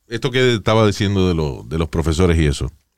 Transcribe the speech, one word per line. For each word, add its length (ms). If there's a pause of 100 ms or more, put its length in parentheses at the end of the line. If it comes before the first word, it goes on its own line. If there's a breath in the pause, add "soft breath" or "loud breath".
Esto 220
que 240
estaba 320
diciendo 420
de 60
lo, 320
de 120
los 100
profesores 500
y 80
eso. 240 (280)